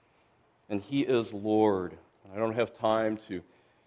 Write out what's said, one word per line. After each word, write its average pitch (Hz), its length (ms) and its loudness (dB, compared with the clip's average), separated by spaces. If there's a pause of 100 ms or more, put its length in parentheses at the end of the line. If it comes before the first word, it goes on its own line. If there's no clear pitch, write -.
(720)
and 101 100 -4
he 139 220 -2
is 117 320 0
Lord. 101 640 2 (360)
I 101 40 -10
don't 113 160 -2
have 113 180 0
time 110 460 0 (100)
to 92 140 -8 (440)